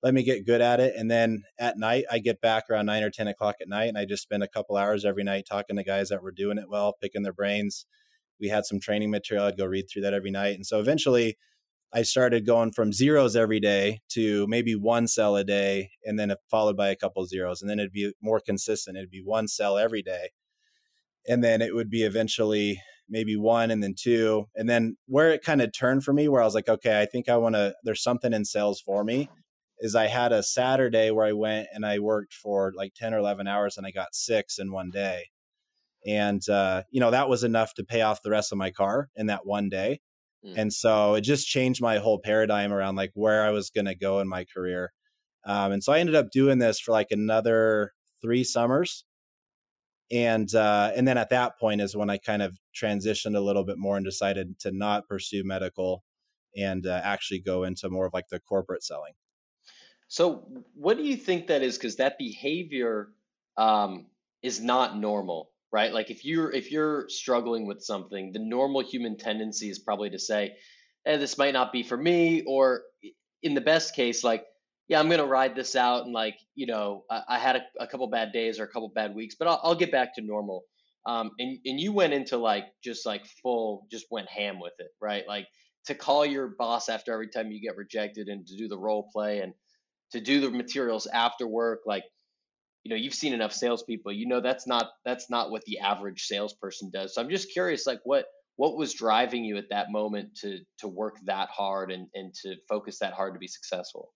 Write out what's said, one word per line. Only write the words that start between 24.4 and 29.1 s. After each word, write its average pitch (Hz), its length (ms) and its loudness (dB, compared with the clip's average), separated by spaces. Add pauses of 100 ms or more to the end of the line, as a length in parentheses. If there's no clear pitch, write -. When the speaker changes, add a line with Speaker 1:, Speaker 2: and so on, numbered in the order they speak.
Speaker 1:
And 113 140 -2
then 117 280 2 (100)
where 151 240 4
it 156 120 0
kinda 139 260 2
turned 131 340 2
for 139 100 0
me, 147 140 4
where 135 140 6
I 113 40 6
was 107 100 2
like, 110 140 0
"Okay, 110 320 4
I 104 40 4
think 123 240 -4
I 120 80 6
wanna, 110 360 4 (100)
there's 107 200 -2
something 123 300 0
in 107 120 0
sales 104 360 0
for 101 220 0
me," 127 260 -2 (500)